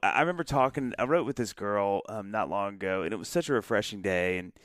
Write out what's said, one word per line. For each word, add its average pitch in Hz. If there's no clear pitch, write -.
I, 98
I -
remember 170
talking, 135
I 120
wrote 151
with 131
this 113
girl, 101
um, 101
not 104
long 101
ago, 95
and 90
it 107
was -
such 170
a 143
refreshing 107
day, 90
and 90